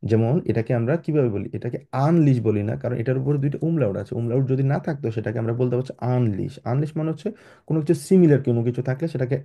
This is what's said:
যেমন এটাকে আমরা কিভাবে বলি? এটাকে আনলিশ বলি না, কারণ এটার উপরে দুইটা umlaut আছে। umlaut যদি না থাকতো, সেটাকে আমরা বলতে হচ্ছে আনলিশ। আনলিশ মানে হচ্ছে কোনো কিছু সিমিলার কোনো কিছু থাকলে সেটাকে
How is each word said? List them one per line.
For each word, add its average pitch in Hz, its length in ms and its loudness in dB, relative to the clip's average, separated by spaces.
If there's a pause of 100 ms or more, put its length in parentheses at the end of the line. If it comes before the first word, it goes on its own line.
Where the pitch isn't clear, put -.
যেমন 113 420 2
এটাকে 113 300 0
আমরা 120 220 0
কিভাবে 151 320 0
বলি? 101 240 -4
এটাকে 123 260 -8 (140)
আনলিশ 143 480 4
বলি 107 220 0
না, 113 140 -2
কারণ 123 200 -4
এটার 123 220 -2
উপরে 139 200 0
দুইটা 139 200 -2
umlaut 147 380 0
আছে। 101 180 -8
umlaut 120 320 0
যদি 131 160 0
না 135 160 0
থাকতো, 143 320 -4
সেটাকে 110 280 -4
আমরা 113 140 -2
বলতে 123 240 0
হচ্ছে 123 220 -4
আনলিশ। 113 640 -2
আনলিশ 143 320 -2
মানে 156 140 -4
হচ্ছে 160 180 -6 (380)
কোনো 156 140 0
কিছু 160 140 0
সিমিলার 160 480 6
কোনো 117 200 2
কিছু 123 200 -2
থাকলে 139 260 -2
সেটাকে 131 360 -2